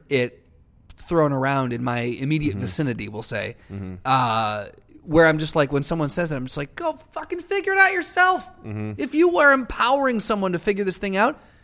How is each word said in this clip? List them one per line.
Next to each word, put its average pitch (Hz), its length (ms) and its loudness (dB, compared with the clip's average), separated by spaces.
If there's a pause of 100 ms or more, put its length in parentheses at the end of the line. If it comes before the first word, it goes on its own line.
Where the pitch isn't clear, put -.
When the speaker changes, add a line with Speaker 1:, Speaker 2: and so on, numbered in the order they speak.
Speaker 1:
it 123 340 0 (540)
thrown 156 340 2
around 135 420 0
in 120 100 -4
my 120 160 -2
immediate 135 540 -2
Speaker 2:
Mm-hmm. 98 80 -6
Speaker 1:
vicinity, 113 460 -4
we'll 104 160 -10
say, 104 320 -6 (160)
Speaker 2:
Mm-hmm. 95 320 -10
Speaker 1:
uh, 113 640 0 (380)
where 165 220 6
I'm 156 140 4
just 156 160 -2
like, 143 160 2
when 143 120 0
someone 156 260 -2
says 170 220 -2
it, 143 40 -4
I'm 127 100 -6
just - 120 -6
like, 147 180 -8
"Go 330 180 -4 (200)
fucking - 260 -8
figure 381 340 -2
it 381 60 4
out 381 140 6
yourself." 370 540 0 (160)
Speaker 2:
Mm-hmm. 107 340 -6
Speaker 1:
If 285 180 -6
you 339 180 4
were 285 200 6
empowering 254 680 0
someone 196 320 0
to 170 80 0
figure 202 240 -2
this 185 140 -4
thing 196 200 -4
out, 240 220 2 (240)